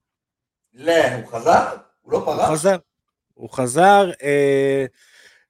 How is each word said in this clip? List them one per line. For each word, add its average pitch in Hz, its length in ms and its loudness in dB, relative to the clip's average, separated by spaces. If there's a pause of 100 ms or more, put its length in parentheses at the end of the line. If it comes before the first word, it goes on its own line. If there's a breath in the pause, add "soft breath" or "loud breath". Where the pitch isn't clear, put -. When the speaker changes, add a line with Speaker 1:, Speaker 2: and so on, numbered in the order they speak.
(720)
Speaker 1:
לא, 147 200 -4 (220)
הוא 113 120 -10
חזר? 123 480 0 (260)
הוא - 120 -12
לא 156 40 -2
Speaker 2:
הוא 190 80 -6
Speaker 1:
פרש? 175 240 -2
Speaker 2:
חזר. 165 280 0 (560)
הוא 117 160 -20
חזר, 180 600 2 (120)
אה, 139 640 0 (640 soft breath)